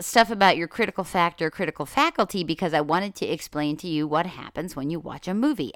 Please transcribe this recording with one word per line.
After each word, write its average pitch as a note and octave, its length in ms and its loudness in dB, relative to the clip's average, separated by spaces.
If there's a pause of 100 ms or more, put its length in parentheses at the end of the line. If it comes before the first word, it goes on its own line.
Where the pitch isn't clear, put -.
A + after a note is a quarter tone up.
stuff A3+ 280 4
about G3 280 4
your E3 100 -2
critical G3 380 -4
factor, E3+ 480 0
critical D#3 340 -4
faculty, B3+ 560 0
because D#3+ 320 -2
I D3+ 60 6
wanted F3 340 0
to - 120 -4
explain D3+ 500 -2
to E3+ 100 -10
you D3+ 220 0
what D#3 180 2
happens E3+ 480 -10
when C#3 160 -4
you E3 80 -2
watch E3 300 -12
a F#3 60 0
movie. A3 420 0